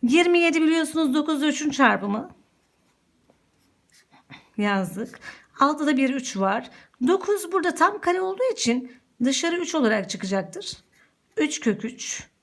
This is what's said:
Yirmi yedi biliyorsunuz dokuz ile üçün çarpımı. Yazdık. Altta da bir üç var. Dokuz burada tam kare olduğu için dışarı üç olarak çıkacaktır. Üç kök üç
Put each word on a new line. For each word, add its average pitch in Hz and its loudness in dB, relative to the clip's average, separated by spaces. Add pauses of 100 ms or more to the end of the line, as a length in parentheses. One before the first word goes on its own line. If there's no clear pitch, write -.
Yirmi 349 6
yedi 330 4
biliyorsunuz 320 2
dokuz 302 0
ile 311 2
üçün 302 -2
çarpımı. 220 2 (2250)
Yazdık. 202 -2 (400)
Altta 294 2
da 294 2
bir 262 2
üç 254 -6
var. 196 -2 (380)
Dokuz 381 0
burada 349 0
tam 403 2
kare 359 0
olduğu 392 -2
için 247 -2 (320)
dışarı 330 0
üç 349 -4
olarak 214 0
çıkacaktır. 196 -6 (600)
Üç 302 -2
kök 220 -2
üç - -12